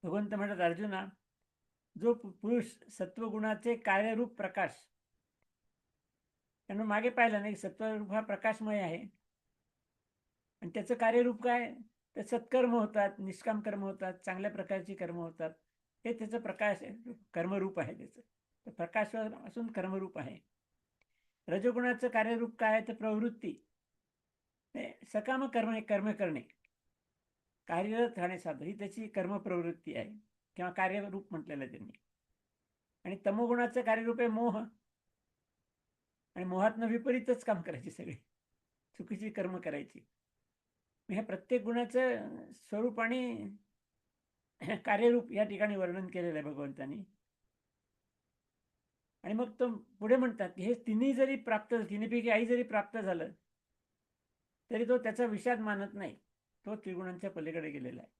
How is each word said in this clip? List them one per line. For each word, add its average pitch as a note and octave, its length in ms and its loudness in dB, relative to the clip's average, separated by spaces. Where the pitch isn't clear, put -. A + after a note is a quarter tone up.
भगवंत G3+ 320 0
म्हणतात, G3+ 260 -2
"अर्जुना, F#3+ 460 2
जो A#3 140 6
पु-, G#3 160 -6
पुरुष A3+ 340 2
सत्वगुणाचे G#3+ 880 -2
कार्यरूप A3 580 2
प्रकाश", F#3+ 360 -2
त्यानं G#3 180 -2
मागे G#3+ 240 2
पाहिलं A#3 320 4
नाही, G#3 160 -2
सत्वरूप G#3 560 -4
हा A3 80 2
प्रकाशमय G#3+ 580 0
आहे E3+ 260 -2
आणि E3+ 140 -6
त्याचं A3+ 200 0
कार्यरूप A#3+ 480 4
काय, A#3+ 320 2
तर - 60 -4
सत्कर्म A#3+ 480 2
होतात, G#3+ 480 4
निष्काम G#3 420 -4
कर्म G3+ 220 -4
होतात, G3 320 -4
चांगल्या F#3+ 360 -4
प्रकारची G3 440 -6
कर्म E3+ 220 -6
होतात, E3 340 -6
हे A#3 140 -2
त्याचं A3 220 -4
प्रकाश G3+ 420 0
आहे, A#3 300 -12
कर्मरूप F#3+ 440 0
आहे - 180 -4
त्याचं. - 240 -18
तर - 40 -14
प्रकाश G#3 460 -2
असून A3 500 -6
कर्मरूप F#3+ 520 -4
आहे. B2+ 200 -8
रजोगुणाचं A#3+ 600 2
कार्यरूप A3+ 500 0
काय, A3 300 4
तर A3 60 -6
प्रवृत्ती, G#3+ 720 -2
हे - 300 -10
सकाम C4 400 0
कर्म, A3 340 0
कर्म G#3+ 320 2
करणे, E3+ 280 0
कार्यरत A3 520 0
राहणे F3+ 200 -2
साधं, D3 260 -6
ही G3 140 -8
त्याची G#3 300 -8
कर्मप्रवृत्ती F#3 880 -4
आहे A2 160 -6
किंवा F3+ 140 -4
कार्यरूप G3 600 -2
म्हटलेलं D3 340 -6
आहे C3 60 -10
त्यांनी. - 280 -16
आणि F#3+ 220 -6
तमोगुणाचं A#3+ 540 2
कार्यरूप A3+ 380 2
आहे A#3+ 100 4
मोह, A3 340 2
आणि F3+ 100 -6
मोहातनं G#3+ 420 2
विपरीतच A#3+ 580 2
काम G3 180 0
करायची D#3 280 -8
सगळी, - 240 -10
चुकीची G#3 360 -8
कर्म F#3 300 -4
करायची. - 460 -8
मग G3 60 -2
ह्या G#3+ 100 0
प्रत्येक G#3 380 0
गुणाचं A#3 640 2
स्वरूप A3+ 480 -2
आणि A#3 500 -2
कार्यरूप A#3 720 4
या G#3 120 4
ठिकाणी G#3 320 0
वर्णन F#3 300 -2
केलेलं F3 320 -2
आहे D3 40 -4
भगवंतानी. C#3+ 540 -6
आणि G3+ 120 -2
मग A#3 260 -2
तो A#3+ 160 2
पुढे A3 400 4
म्हणतात A3+ 400 2
की F#3 60 -6
हे A3+ 120 2
तिन्ही A#3 380 2
जरी C4+ 240 4
प्राप्त, A3 380 0
तिन्हीपैकी A3 380 0
काही A3+ 180 6
जरी B3 160 4
प्राप्त A3 360 0
झालं F#3 320 -2
तरी A#3 180 2
तो B3 100 6
त्याचा A#3 280 2
विषाद A3+ 320 2
मानत G#3 360 -2
नाही, F#3+ 220 -8
तो G#3+ 100 -6
त्रिगुणांच्या F#3 540 -6
पलीकडे D#3+ 400 -4
गेलेला C3+ 320 -8
आहे. - 180 -20